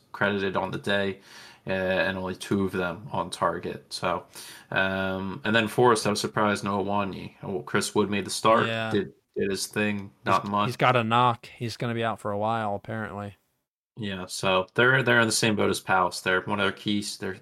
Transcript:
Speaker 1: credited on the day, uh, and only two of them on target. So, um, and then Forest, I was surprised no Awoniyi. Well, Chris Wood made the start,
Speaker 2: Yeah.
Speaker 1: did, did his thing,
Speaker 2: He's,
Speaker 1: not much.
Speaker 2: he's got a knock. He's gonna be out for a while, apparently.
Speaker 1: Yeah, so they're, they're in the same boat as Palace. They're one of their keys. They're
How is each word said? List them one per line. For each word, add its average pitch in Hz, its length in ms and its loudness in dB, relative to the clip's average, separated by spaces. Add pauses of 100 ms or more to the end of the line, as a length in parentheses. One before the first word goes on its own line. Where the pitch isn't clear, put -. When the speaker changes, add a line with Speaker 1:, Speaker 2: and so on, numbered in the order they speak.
(120)
Speaker 1:
credited 98 460 0
on 92 140 -2
the 95 60 -6
day, 101 420 0 (460)
uh, 95 60 -4
and 92 460 0
only 92 180 -6
two 98 300 0
of 92 80 -4
them 87 400 -4
on 90 160 -4
target. 90 640 -4
So, 90 320 -4 (460)
um, 95 760 -2
and 107 100 2
then 110 140 2
Forest, 123 360 4
I 107 40 2
was 104 100 0
surprised 104 460 2
no 101 180 0
Awoniyi. 98 580 -4
Well, 95 220 -6
Chris - 320 -2
Wood 104 140 2
made 101 160 -2
the - 40 -8
start, 113 380 4
Speaker 2:
Yeah. 113 240 -4
Speaker 1:
did, 101 220 -2 (240)
did 101 120 0
his 95 180 -4
thing, 101 440 -2 (140)
Speaker 2:
He's, - 0 -
Speaker 1:
not 98 200 2
much. 101 220 0
Speaker 2:
he's 120 80 -4
got 127 220 4
a 117 80 2
knock. 120 400 2
He's - 320 -10
gonna 120 160 -4
be 113 100 -4
out 113 160 -4
for 104 120 -6
a 101 60 -2
while, 107 380 -2
apparently. 104 600 -10 (580)
Speaker 1:
Yeah, 98 300 -8
so 92 480 0
they're, 131 300 6
they're 120 160 4
in 113 80 6
the 110 40 0
same 110 240 2
boat 101 140 2
as 98 100 0
Palace. 92 400 2
They're 92 220 2
one 104 180 -2
of 98 40 2
their 98 80 2
keys. 104 440 -4
They're 98 260 -6